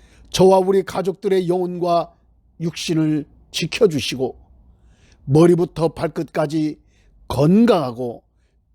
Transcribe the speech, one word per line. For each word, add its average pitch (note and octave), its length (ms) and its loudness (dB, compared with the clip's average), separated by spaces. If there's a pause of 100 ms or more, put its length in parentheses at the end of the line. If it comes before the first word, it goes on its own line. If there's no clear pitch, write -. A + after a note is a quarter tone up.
(300)
저와 F#3+ 300 4
우리 F#3+ 240 2
가족들의 F#3 680 -4
영혼과 F3 640 -2 (460)
육신을 D#3 640 -2 (260)
지켜주시고 D3 880 -4 (840)
머리부터 E3 640 2
발끝까지 D#3 880 -6 (480)
건강하고 D3 960 2 (520)